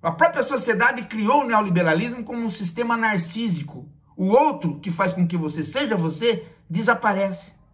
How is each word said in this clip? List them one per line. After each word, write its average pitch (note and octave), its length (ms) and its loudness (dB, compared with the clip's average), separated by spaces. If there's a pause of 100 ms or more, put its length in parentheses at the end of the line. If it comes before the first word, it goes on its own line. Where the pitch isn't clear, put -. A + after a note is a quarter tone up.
A E3 100 -2
própria D#4 300 2
sociedade A#3+ 640 0
criou A3 380 2
o B3+ 40 -2
neoliberalismo G#3 760 2
como A#3+ 160 -8
um A#3 100 -4
sistema A3+ 480 -2
narcísico. G#3+ 920 -2 (280)
O F#3 120 0
outro, A#3 500 2
que G3 120 -8
faz F3+ 220 0
com F3 140 2
que E3+ 100 -2
você D3+ 280 -4
seja A3 320 -2
você, F3+ 500 0 (220)
desaparece. G3+ 840 0 (220)